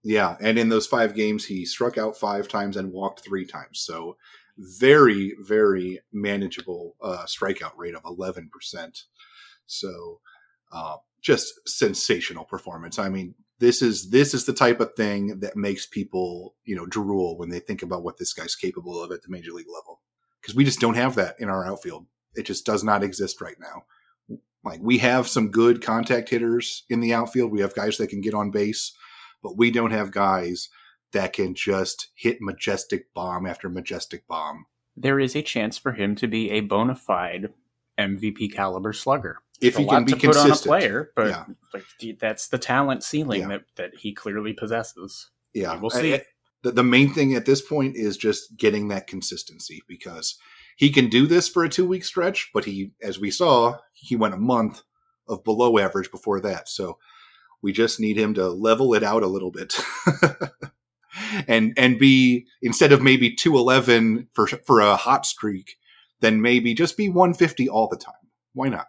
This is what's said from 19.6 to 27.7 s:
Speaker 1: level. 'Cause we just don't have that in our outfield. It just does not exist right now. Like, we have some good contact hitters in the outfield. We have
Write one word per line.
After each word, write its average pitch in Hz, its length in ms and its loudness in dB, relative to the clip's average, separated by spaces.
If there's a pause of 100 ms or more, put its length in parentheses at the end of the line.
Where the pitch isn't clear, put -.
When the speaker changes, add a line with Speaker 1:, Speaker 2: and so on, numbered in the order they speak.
Speaker 1:
level. 82 280 -20 (420)
'Cause 104 100 -16
we 131 120 4
just 135 140 0
don't 117 160 2
have 123 200 0
that 92 240 -2
in 107 100 -6
our 95 160 -4
outfield. - 400 -10 (300)
It 113 100 -8
just - 200 -8
does 104 180 0
not 104 180 2
exist 98 400 -6
right 85 180 -16
now. - 260 -18 (800)
Like, 85 200 -12
we 123 160 4
have 123 280 2
some 110 220 0
good 117 320 4
contact 117 480 -2
hitters 117 600 -2
in 117 100 0
the 117 140 0
outfield. 117 380 0
We 104 100 -2
have 98 120 -2